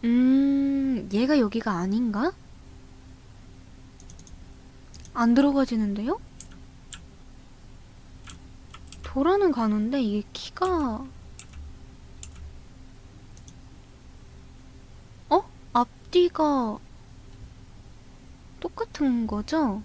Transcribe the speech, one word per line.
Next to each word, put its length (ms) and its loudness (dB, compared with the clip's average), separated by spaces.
음, 1080 4
얘가 260 4
여기가 340 0
아닌가? 600 0
안 200 6
들어가지는데요? 880 2
돌아는 500 2
가는데 480 0
이게 320 0
키가... 720 -2
어? 140 4
앞뒤가... 1040 2
똑같은 680 -2
거죠? 580 -2